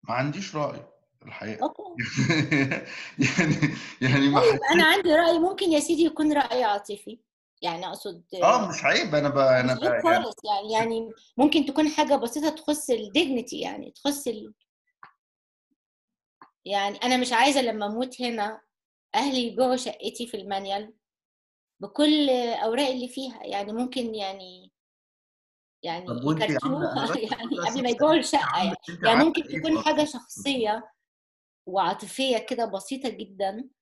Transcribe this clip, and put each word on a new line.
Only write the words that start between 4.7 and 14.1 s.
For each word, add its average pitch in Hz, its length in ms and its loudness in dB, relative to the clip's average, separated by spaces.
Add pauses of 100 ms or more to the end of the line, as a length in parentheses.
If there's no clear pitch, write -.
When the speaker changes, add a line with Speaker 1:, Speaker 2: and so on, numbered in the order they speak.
Speaker 2:
أنا 339 120 6
Speaker 1:
حسيت- - 20 8
Speaker 2:
عندي 349 300 4
رأي 339 240 6
ممكن 370 320 0
يا 294 80 4
سيدي 320 240 2
يكون 311 300 2
رأي 254 300 0
عاطفي. 208 560 -4 (420)
يعني 175 260 -6
أقصد 175 360 -12 (200)
Speaker 1:
آه، 208 260 4
مش 151 140 -8
عيب. 170 320 2
أنا 143 140 2
ب-، 131 80 0
أنا 127 380 4
Speaker 2:
مش - 80 -6
عيب - 80 2
Speaker 1:
ب-، - 140 0
يعني - 180 4
Speaker 2:
خالص 226 120 -8 (100)
يعني، 208 280 -4
يعني 226 380 0 (260)
ممكن 294 280 6
تكون 302 240 2
حاجة 285 260 2
بسيطة 285 340 -2
تخص 302 400 -4
الديجنتي، 233 680 0
يعني - 320 -8
تخص 285 360 -4